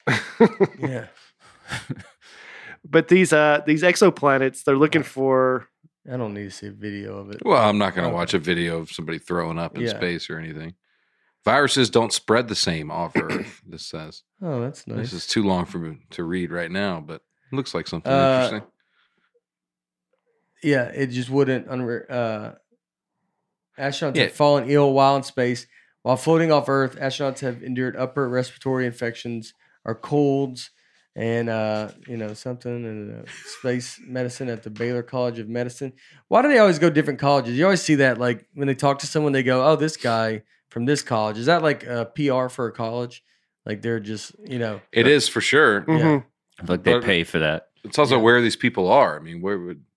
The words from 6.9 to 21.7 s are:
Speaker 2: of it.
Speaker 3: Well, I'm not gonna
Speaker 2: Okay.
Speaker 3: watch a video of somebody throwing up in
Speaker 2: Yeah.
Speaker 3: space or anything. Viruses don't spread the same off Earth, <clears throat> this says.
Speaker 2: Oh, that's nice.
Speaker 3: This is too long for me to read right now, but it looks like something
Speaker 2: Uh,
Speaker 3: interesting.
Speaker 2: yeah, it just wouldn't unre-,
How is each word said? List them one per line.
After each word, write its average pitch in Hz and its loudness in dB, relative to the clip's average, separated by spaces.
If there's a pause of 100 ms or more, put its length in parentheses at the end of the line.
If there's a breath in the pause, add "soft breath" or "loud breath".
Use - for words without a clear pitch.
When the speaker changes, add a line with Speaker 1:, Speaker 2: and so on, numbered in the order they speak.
Speaker 2:
of 101 -14
it. 104 -14
Speaker 3:
Well, 160 4
I'm 104 4
not 95 0
gonna 87 -2
Speaker 2:
Okay. 82 -4
Speaker 3:
watch 85 -2
a 95 2
video 85 -2
of 80 -12
somebody 82 -8
throwing 82 -4
up 82 -8
in 120 -6
Speaker 2:
Yeah. 113 -4
Speaker 3:
space 87 -6
or 85 -10
anything. 80 -12 (720)
Viruses 131 4
don't 117 4
spread 120 0
the - -6
same 80 -2
off 82 -6
Earth, - -4
<clears throat> - -20
this - -16
says. 78 -14 (200)
Speaker 2:
Oh, 151 -4
that's 135 -10
nice. 113 -10
Speaker 3:
This 117 -6
is 87 -10
too 113 0
long 92 0
for - -10
me 80 -10 (120)
to 87 -10
read 87 -4
right 85 -6
now, 95 -4
but 78 -16 (300)
it 131 -6
looks 135 -6
like 85 -6
something - -6
Speaker 2:
Uh, 135 4
Speaker 3:
interesting. 107 -6 (1900)
Speaker 2:
yeah, 143 2
it 139 -4
just 123 -6
wouldn't 131 0
unre-, 123 -8